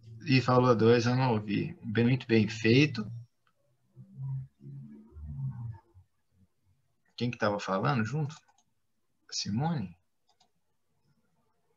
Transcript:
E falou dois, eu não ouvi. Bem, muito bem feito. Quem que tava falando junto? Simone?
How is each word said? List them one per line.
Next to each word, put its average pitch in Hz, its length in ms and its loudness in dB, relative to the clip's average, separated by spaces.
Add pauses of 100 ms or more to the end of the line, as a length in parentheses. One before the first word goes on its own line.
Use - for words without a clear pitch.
(280)
E 131 140 4
falou 123 340 4
dois, 113 300 6
eu 123 100 2
não 131 180 2
ouvi. 104 480 -4
Bem, 117 220 0
muito 127 240 0
bem 110 220 4
feito. 131 600 2 (4000)
Quem 120 160 -4
que - 60 -10
tava 104 220 0
falando 110 440 0
junto? 139 320 -6 (920)
Simone? 110 680 -6 (1800)